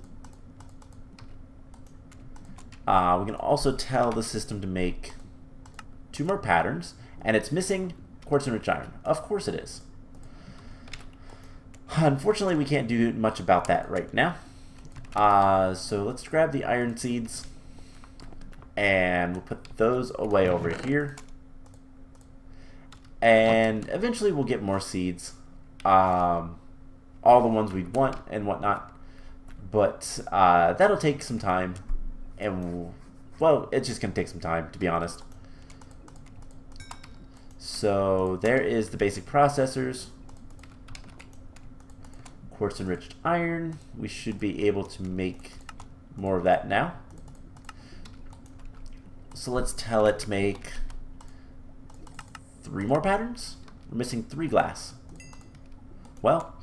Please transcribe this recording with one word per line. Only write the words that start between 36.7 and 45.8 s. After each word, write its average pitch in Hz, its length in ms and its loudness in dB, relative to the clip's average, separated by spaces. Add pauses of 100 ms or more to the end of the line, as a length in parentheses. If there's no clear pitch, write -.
So 95 840 2
there 120 180 6
is 107 300 0
the - 80 -8
basic 101 260 0
processors. 131 840 2 (2500)
Quartz - 300 -4
enriched 92 420 -4
iron. 165 560 0 (200)
We 110 100 -6
should 101 320 -6
be 104 260 0
able 98 180 2
to - 180 -12
make 92 500 -6 (640)